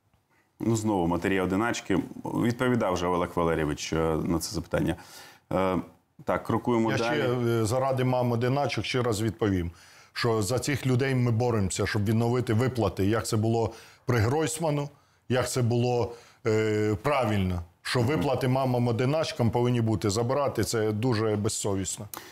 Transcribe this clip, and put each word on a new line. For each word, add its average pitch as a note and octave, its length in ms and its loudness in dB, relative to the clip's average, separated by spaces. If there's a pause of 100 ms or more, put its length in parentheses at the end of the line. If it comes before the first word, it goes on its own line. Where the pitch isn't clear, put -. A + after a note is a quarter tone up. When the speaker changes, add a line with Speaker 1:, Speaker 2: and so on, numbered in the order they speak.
(600)
Speaker 1:
Ну, A2+ 160 2
знову G#2 300 0
матерія F#2 360 0
одиначки. F#2+ 560 0 (260)
Відповідав A#2 720 0
вже F2 120 -2
Олег F2 280 0
Валерійович, D#2+ 580 0
е, D#2+ 40 2 (280)
на - 140 0
це - 160 -8
запитання. - 400 -2 (580)
Е, F#2 240 0 (480)
так, F#2 200 -2
крокуємо A2+ 480 0
Speaker 2:
Я G#2+ 60 0
Speaker 1:
далі. A#2 220 -2
Speaker 2:
ще, C3 120 0
е, A#2 320 0
заради B2+ 400 0
мам B2+ 280 2
одиначок B2 520 0
ще B2+ 180 -2
раз A2 200 0
відповім, F#2+ 480 0 (420)
що A2+ 300 0
за A#2+ 160 0
цих C3+ 280 -2
людей C3 280 2
ми B2 160 2
боремося, A2 560 0
щоб G#2 180 0
відновити A#2+ 500 2
виплати, A2 520 2
як A2 200 2
це A#2 100 -2
було A2+ 360 0 (340)
при A#2+ 120 2
Гройсману, D3 720 0 (400)
як B2 220 0
це B2+ 120 0
було, A#2+ 500 2 (340)
е, G#2+ 560 2
правильно, G#2 600 0 (200)
що - 160 -2
Speaker 1:
Мгм. A#2 100 2
Speaker 2:
виплати C#3 400 0
мамам B2+ 400 2
одиначкам B2+ 600 0
повинні B2 300 2
бути, A2 300 2
забирати, A#2+ 540 0
це A2 280 0
дуже A2 440 0
безсовісно. G2+ 720 -4 (240)